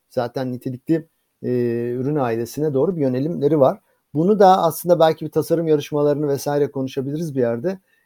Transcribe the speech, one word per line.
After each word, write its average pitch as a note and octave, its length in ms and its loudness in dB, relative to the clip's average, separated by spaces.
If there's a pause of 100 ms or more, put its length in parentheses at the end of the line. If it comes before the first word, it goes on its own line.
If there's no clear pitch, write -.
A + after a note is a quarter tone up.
(100)
zaten B2+ 420 -6
nitelikli, C3+ 560 -4 (340)
e, B2 80 -4 (400)
ürün C3 260 -4
ailesine B2+ 580 -2
doğru E3 220 0
bir D#3+ 40 -4
yönelimleri C#3+ 600 0
var. D3+ 180 2 (360)
Bunu F3+ 240 2
da F#3+ 240 6
aslında E3+ 380 2
belki D#3+ 240 2
bir D3+ 60 -8
tasarım D#3+ 380 0
yarışmalarını D3 600 0
vesaire C#3+ 420 0
konuşabiliriz C#3 640 -6
bir C3+ 60 0
yerde. A#2+ 380 -2 (280)